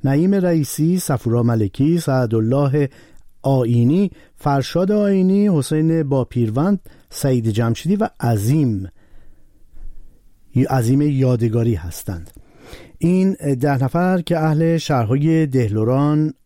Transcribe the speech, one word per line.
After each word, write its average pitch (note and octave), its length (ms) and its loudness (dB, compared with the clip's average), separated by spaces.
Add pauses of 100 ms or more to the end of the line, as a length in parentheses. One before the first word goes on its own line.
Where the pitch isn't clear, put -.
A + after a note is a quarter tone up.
نعیم D3+ 300 2
رئیسی، F3 640 0
صفورا A#2+ 440 0
ملکی، A#2 560 0
سعدالله C3 880 0 (540)
آینی، C3 680 2 (260)
فرشاد D3+ 560 -2
آینی، G3+ 560 2
حسین D#3+ 540 0
باپیروند، C3+ 800 -2 (300)
سعید B2+ 380 0
جمشیدی A#2 480 0
و G3+ 120 -2 (120)
عظیم، A2+ 680 0 (1800)
عظیم C3 320 2
یادگاری A#2+ 720 0
هستند. E2 560 -10 (680)
این F#3 340 2 (280)
ده C#3 240 0
نفر F3+ 360 0
که E3+ 180 -2
اهل D#3+ 380 2
شهرهای D3 720 0
دهلوران C3 840 0 (140)